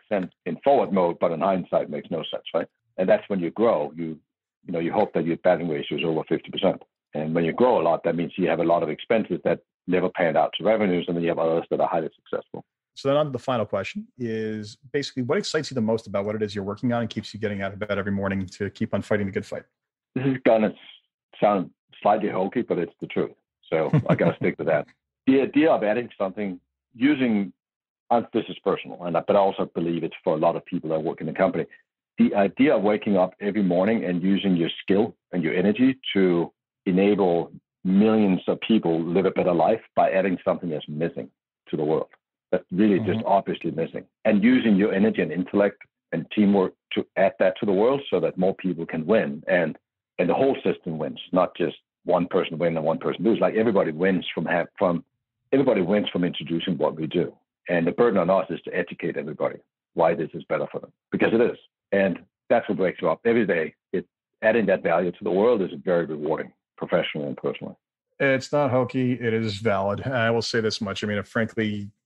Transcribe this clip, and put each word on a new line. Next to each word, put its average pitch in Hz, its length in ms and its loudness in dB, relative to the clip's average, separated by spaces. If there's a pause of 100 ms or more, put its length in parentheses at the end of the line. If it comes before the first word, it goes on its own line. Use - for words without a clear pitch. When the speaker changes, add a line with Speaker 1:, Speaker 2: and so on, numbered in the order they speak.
Speaker 1:
sense 92 220 -2 (140)
in 82 180 -6
forward 117 280 4
mode, 90 280 2
but 90 120 2
in 82 100 -4
hindsight 87 480 0
makes 71 220 -10
no 80 180 -4
sense, - 140 -10 (100)
right? - 140 -2 (300)
And 92 100 0
that's 104 220 4
when 98 100 -2
you 82 120 -4
grow, 85 440 0
you, 80 240 -8 (460)
you - 80 -8
know, 85 60 -2
you 82 120 -2
hope 101 220 0
that 85 120 0
your 82 120 -2
batting 85 320 0
ratio 73 280 -4
is 69 60 -4
over 78 240 -2
fifty - 240 -4
percent. - 300 0 (320)
And 78 220 -4
when 85 100 2
you 80 80 0
grow 117 260 4
a 80 40 2
lot, 82 200 2
that 85 120 0
means 82 220 -4
you 90 120 2
have 80 100 0
a 85 40 -2
lot 85 200 2
of 76 60 -2
expenses 92 540 -2
that 85 160 0 (280)
never 90 220 0
panned 80 280 0
out 78 200 2
to 82 60 -8
revenues, 98 440 2
and 90 80 -2
then 85 80 -2
you 85 60 0
have 82 100 -2
others 82 320 0
that 78 100 0
are 71 60 2
highly 80 280 -4
successful. - 480 -10 (320)
Speaker 2:
So - 140 -6
then 139 80 2
on 156 100 2
to 139 40 -8
the 123 80 -6
final 120 260 -2
question 104 420 -6 (100)
is 110 600 -6 (160)
basically 139 300 -4
what 139 140 0
excites - 340 -4
you 139 40 -10
the 127 60 0
most 110 260 -2
about 101 180 -4
what 104 100 -4
it 107 80 -8
is 101 100 -4
you're 101 100 -6
working 101 300 -2
on 120 80 0
and 110 80 -4
keeps - 240 -10
you 104 60 -14
getting 104 220 -4
out 98 120 -6
of 98 60 -14
bed 101 180 -4
every 101 140 -4
morning 98 360 -2
to 98 220 -8
keep - 240 -4
on 104 80 -2
fighting 104 240 -2
the 95 60 -6
good 98 140 -6
fight? - 180 -12 (520)
Speaker 1:
This 131 100 -2
is 135 200 0
gonna 110 280 4 (680)
sound 101 320 2 (300)
slightly 104 280 2
hokey, 98 320 -2
but 90 160 -2
it's 85 240 -4
the 85 60 -8
truth. - 240 -2 (380)
So 80 220 0 (180)
I 87 60 4
gotta 87 200 2
Speaker 2:
<laughs> - 40 -16
Speaker 1:
stick - 180 -2
to 80 80 -8
that. 76 220 0 (400)
The 135 140 6
idea 143 300 2
of 110 120 2
adding 107 340 0
something 95 420 -4 (340)
using, 120 600 2 (560)
uh, 120 120 4 (120)
this 113 160 0
is 90 140 -14
personal, 85 400 -4
and 85 140 -4
I, 82 80 2
but 101 100 2
I 101 40 6
also 98 340 0
believe 85 300 -2
it's 82 200 -8
for 87 120 0
a - 20 -2
lot 82 180 2
of 82 100 -8
people 85 260 -6
that 80 120 0
work 78 180 -6
in 80 60 -6
the - 60 -6
company. 90 320 0 (520)
The 117 180 4
idea 110 400 2
of 101 80 0
waking 104 340 2
up 90 220 2
every 101 240 -2
morning 95 400 2
and 90 180 -2
using 95 360 2
your 82 120 0 (120)
skill 101 340 2 (160)
and 90 120 -2
your 78 120 -2
energy 110 420 2 (160)
to 87 380 2 (340)
enable 92 640 2 (320)
millions 101 640 4
of 90 140 -2
people 85 400 2
live 87 240 0
a 95 60 2
better 90 220 2
life 85 280 2 (140)
by 87 160 4
adding 92 320 0
something 87 260 -2
that's 73 180 -8
missing 80 420 -6 (400)
to - 80 -4
the 76 60 -2
world, 76 260 0 (420)
that's - 200 0
really 95 280 4
just 104 200 -2
Speaker 2:
Mm-hmm. - 80 -6
Speaker 1:
obviously 87 440 0
missing, 80 340 -6 (200)
and 104 180 4
using 120 320 4
your 95 180 4
energy 104 280 2
and 82 100 -2
intellect 98 500 0 (300)
and - 140 -4 (100)
teamwork 101 380 4 (200)
to - 120 -4 (100)
add 95 240 2
that 92 200 4
to - 60 -2
the 104 60 2
world 117 380 2
so 95 100 0
that 82 180 -2
more 95 180 0
people 85 300 -4
can 82 200 -6
win 78 420 0
and, 85 300 0 (420)
and 90 100 0
the 123 40 0
whole 131 300 2
system 90 340 -4
wins, 73 220 -8 (120)
not 90 240 0
just 80 220 -4 (260)
one 87 240 2
person 85 300 -2
win 85 180 0
and 78 100 -4
one 80 120 0
person 80 260 -4
lose. 104 160 2
Like, 90 160 0
everybody 98 360 2
wins 87 340 0 (100)
from 82 100 -4
have, 82 220 -2 (100)
from, 87 260 0 (500)
everybody 131 280 2
wins 98 280 0
from 90 140 -2
introducing 82 540 -4
what 76 180 -2
we 78 120 -6
do. 80 260 -2 (360)
And 85 180 0
the 87 40 0
burden 113 280 2
on 85 100 2
us 95 200 2
is 80 160 -6
to - 100 -10
educate 85 420 -6
everybody 73 420 -6 (340)
why 85 220 2
this 78 180 -4
is 78 120 -12
better 73 260 -4
for - 80 -10
them, - 120 -14 (200)
because 95 220 2
it 113 80 4
is. 95 160 0 (340)
And 98 280 2 (300)
that's 117 180 2
what 104 120 -2
wakes 90 220 -2
you 85 80 0
up 82 160 -2
every 117 200 4
day. 82 300 -2 (180)
It, 90 120 -4 (360)
adding 110 260 2
that 92 160 2
value 87 280 0
to - 120 -18
the 98 80 -4
world 107 300 2
is 87 80 -4 (160)
very 87 200 2
rewarding, 76 460 -6 (260)
professionally 80 500 -4
and 65 100 -8
personally. - 380 -8 (440)
Speaker 2:
It's 135 320 0
not 147 200 0
hokey. 127 420 0
It 120 200 -2
is 113 240 -2
valid. 101 480 -2
I 120 260 0
will 117 100 0
say - 200 -2
this 107 200 -4
much. 98 220 -6
I 110 40 -4
mean, 104 160 -2
frankly, 107 680 -4 (160)